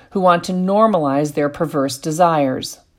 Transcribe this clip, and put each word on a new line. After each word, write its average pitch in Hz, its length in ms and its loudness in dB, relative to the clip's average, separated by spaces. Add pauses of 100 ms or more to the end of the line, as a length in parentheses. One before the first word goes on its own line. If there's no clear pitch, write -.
(100)
who 196 100 -4
want 175 240 4
to 190 80 -6
normalize 180 800 0
their 147 160 0
perverse 147 480 -4
desires. 156 840 -2 (180)